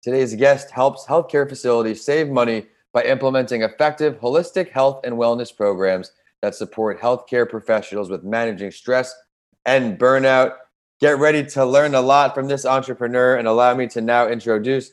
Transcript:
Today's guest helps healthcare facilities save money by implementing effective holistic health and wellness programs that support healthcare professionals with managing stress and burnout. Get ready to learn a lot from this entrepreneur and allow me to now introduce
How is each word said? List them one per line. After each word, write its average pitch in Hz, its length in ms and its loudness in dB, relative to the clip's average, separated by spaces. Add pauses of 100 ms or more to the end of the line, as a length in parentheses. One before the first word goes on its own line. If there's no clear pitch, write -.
Today's 123 340 -2
guest 139 360 2
helps 131 340 -2
healthcare 147 420 0
facilities 117 560 -2
save 147 260 -2
money 117 380 -2 (260)
by 120 100 0
implementing 127 600 0
effective 147 560 -2
holistic 170 500 -2
health 135 340 0
and 123 120 -6
wellness 117 400 -2
programs 95 560 -2 (300)
that 101 120 -4
support 107 480 -6
healthcare 120 480 -2
professionals 104 600 -4
with 90 140 -8
managing 101 480 -6
stress 127 440 -4 (500)
and 120 320 0
burnout. 131 580 4 (440)
Get 143 180 4
ready 151 280 2
to 135 200 0
learn 143 300 2
a 127 60 4
lot 135 340 4
from 135 120 -6
this 139 180 -4
entrepreneur 127 720 0
and 117 100 -2
allow 120 260 4
me 127 140 -4
to 117 140 -8
now 120 260 2
introduce 117 640 -2